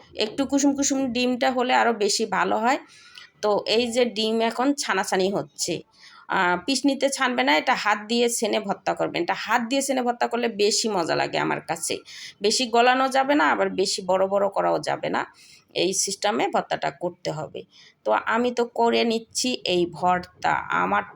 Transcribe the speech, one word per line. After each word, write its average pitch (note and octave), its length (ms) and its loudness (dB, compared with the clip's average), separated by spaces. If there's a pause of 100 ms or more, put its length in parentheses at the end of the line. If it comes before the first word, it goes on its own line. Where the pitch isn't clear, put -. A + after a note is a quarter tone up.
(140)
একটু A3+ 320 -2
কুসুম C#4 280 2
কুসুম C4+ 380 -2
ডিমটা B3 380 0
হলে B3+ 240 0
আরও A#3 180 4
বেশি G#3+ 340 0
ভালো F#3+ 320 0
হয়। B3+ 200 2 (640)
তো G#3 240 2
এই A3+ 260 0
যে B3 120 4
ডিম A3 360 0
এখন B3 340 0
ছানাছানি G3 560 0
হচ্ছে, D#3+ 520 -4 (460)
আহ, F3+ 280 2 (100)
পিছনিতে C4+ 440 0
ছানবে B3+ 320 0
না, C#4+ 140 4
এটা C#4 180 2
হাত G#3 240 0
দিয়ে A#3 300 0
ছেনে A3 320 0
ভর্তা F#3 340 -2
করবেন। D#3+ 280 -2
এটা F#3+ 120 0
হাত A#3 280 0
দিয়ে C4 200 0
ছেনে C4 200 0
ভর্তা A#3+ 240 0
করলে A#3 220 -2
বেশি G#3 400 2
মজা E3 280 0
লাগে C#3+ 220 0
আমার D3 220 -2
কাছে। - 340 -6 (480)
বেশি A#3 240 0
গলানো B3 420 4
যাবে C4+ 260 2
না, D4+ 160 4
আবার G3 200 0
বেশি F#3+ 360 -2
বড় F#3 200 2
বড় G3 220 2
করাও F3 300 0
যাবে D3+ 300 -4
না। C3+ 180 -2 (480)
এই F3+ 200 0
সিস্টেমে G#3+ 540 -2
ভর্তাটা E3 420 -2
করতে F3 400 -8
হবে। D#3 300 -8 (440)
তো G#3+ 80 2
আমি A3+ 380 0
তো A#3+ 140 0
করে A#3 400 2
নিচ্ছি A#3 600 -4
এই F3 220 2
ভর্তা। F3+ 680 -2
আমার F3 500 0 (140)